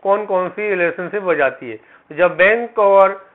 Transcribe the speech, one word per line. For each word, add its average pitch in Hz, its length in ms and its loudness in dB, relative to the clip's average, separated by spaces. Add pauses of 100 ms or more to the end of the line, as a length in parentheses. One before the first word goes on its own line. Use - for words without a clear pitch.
कौन 202 240 0
कौन 185 220 -2
सी 208 220 -8
रिलेशनशिप 180 540 -4
हो 175 100 0
जाती 135 360 -4
है। 107 60 -12
तो - 380 -20
जब 170 220 0
बैंक 226 420 0
और 196 560 4